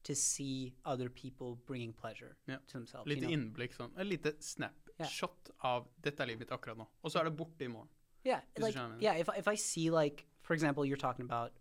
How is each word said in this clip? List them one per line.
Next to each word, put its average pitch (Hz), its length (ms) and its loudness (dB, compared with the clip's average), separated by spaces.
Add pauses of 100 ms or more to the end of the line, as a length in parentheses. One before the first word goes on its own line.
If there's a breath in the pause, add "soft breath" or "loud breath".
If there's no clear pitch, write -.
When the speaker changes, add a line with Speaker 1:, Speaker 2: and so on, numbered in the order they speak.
Speaker 1:
to 143 100 -2
see 135 600 0 (100)
other 127 260 0
people 123 460 -10 (100)
bringing 120 280 -4
pleasure 117 420 -12 (100)
Speaker 2:
Ja. 131 100 -6 (100)
Speaker 1:
to - 120 -20
themselves, 120 300 -10
Speaker 2:
Lite 143 140 0
Speaker 1:
you 160 60 0
know? 165 80 2
Speaker 2:
innblikk 117 400 -2
sånn. 120 220 -8
Et 190 80 -2
lite 160 340 0
snapshot - 1080 -6
Speaker 1:
Ja. - 40 -20 (220)
Speaker 2:
av, 120 120 -4 (140)
"Dette 147 200 -2
er 127 40 0
livet 113 140 -4
mitt 120 100 -8
akkurat 120 280 -6
nå." 110 80 -10 (180)
Og 160 60 -2
så 180 100 4
er 160 40 6
det 160 120 0
borte 160 280 -6
i 127 40 -4
morgen. 113 200 -8 (360)
Speaker 1:
Yeah, 233 160 4
Speaker 2:
Hvis - 160 -16
du - 60 0
Speaker 1:
like, 220 140 2
Speaker 2:
skjønner. 117 260 -4
Speaker 1:
yeah, 208 180 6
if, 165 160 2
if 196 120 0
I 214 80 4
see, 160 340 2
like, 151 360 4 (160)
for - 120 0
example, 147 320 4
you're 139 100 2
talking 127 280 0
about, 120 360 -2